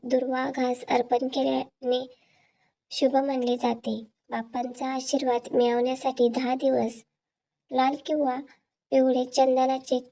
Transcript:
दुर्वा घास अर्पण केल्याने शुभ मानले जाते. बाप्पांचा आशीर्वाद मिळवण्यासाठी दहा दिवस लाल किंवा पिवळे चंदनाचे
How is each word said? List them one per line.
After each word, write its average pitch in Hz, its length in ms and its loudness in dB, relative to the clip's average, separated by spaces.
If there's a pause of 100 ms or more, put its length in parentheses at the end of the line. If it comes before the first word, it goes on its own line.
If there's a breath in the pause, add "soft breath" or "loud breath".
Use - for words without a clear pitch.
दुर्वा 254 480 0
घास 247 380 -2
अर्पण 247 400 0
केल्याने 262 760 -2 (840 soft breath)
शुभ 269 260 0
मानले 254 400 0
जाते. 233 480 -4 (260)
बाप्पांचा 247 640 -6
आशीर्वाद 254 580 -2
मिळवण्यासाठी 247 760 2
दहा 254 260 0
दिवस 254 480 0 (680)
लाल 262 260 0 (100)
किंवा 285 300 0 (540 loud breath)
पिवळे 262 340 4
चंदनाचे 262 760 2 (120)